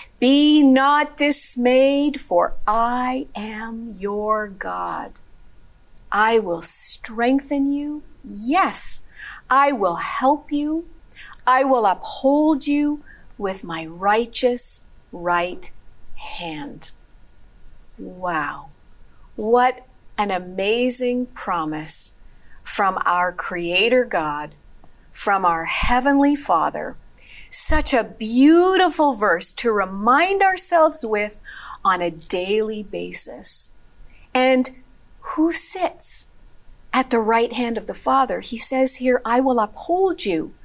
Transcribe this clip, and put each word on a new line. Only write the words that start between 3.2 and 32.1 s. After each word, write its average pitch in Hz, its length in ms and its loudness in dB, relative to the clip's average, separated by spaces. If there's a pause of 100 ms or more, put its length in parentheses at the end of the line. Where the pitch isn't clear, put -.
am 220 640 -12
your 208 500 -4
God. 180 680 -10 (960)
I 214 260 2
will 175 240 -4
strengthen 269 1120 0
you. 294 320 -6 (200)
Yes, 233 800 -2 (480)
I 277 220 4
will 190 240 0
help 285 560 -2
you. 302 340 -2 (600)
I 262 160 4
will 254 240 4
uphold 285 800 2
you 294 360 0 (360)
with 190 240 -6
my 165 220 -10
righteous 226 960 -2 (280)
right 175 600 -4 (440)
hand." 151 760 -10 (1040)
Wow. 175 720 -8 (680)
What 247 500 0 (320)
an 208 120 -2
amazing 233 1000 -2
promise 156 840 -4 (480)
from 196 440 -2
our 180 260 0
Creator 185 720 0
God, 151 480 -4 (580)
from 196 340 0
our 165 200 2
Heavenly 277 680 2
Father. 170 600 -2 (580)
Such - 400 2
a 226 120 4
beautiful 302 1080 4
verse 202 420 0
to 233 180 0
remind 233 680 2
ourselves 349 640 2
with 208 360 -4 (420)
on 185 180 2
a 175 80 -2
daily 202 720 -4